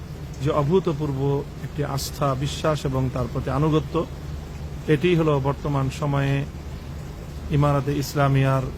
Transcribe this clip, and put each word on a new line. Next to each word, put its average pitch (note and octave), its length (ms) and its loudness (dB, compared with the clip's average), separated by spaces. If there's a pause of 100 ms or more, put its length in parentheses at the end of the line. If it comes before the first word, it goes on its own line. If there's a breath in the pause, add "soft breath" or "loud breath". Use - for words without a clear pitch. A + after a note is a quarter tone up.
(420)
যে C#3+ 100 0
অভূতপূর্ব C#3+ 920 2 (200)
একটি C#3+ 200 -4
আস্থা, C#3 520 -2
বিশ্বাস D3 500 -2
এবং C3 280 0
তার B2+ 200 -2
প্রতি C#3 160 -2
আনুগত্য, D3+ 560 2 (840)
এটি D#3+ 280 4
হলো D#3 240 4
বর্তমান C3+ 500 0
সময়ে C#3 560 0 (1040)
ইমারাতে C#3+ 460 4
ইসলামিয়ার C3+ 640 4 (160)